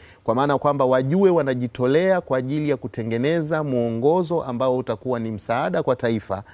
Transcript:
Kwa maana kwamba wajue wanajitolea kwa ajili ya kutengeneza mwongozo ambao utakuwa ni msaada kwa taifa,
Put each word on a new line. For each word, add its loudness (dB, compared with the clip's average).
Kwa 0
maana 2
kwamba 2
wajue 4
wanajitolea 2
kwa -2
ajili -2
ya 2
kutengeneza -2
mwongozo 0
ambao -2
utakuwa -4
ni -6
msaada -2
kwa 0
taifa, -4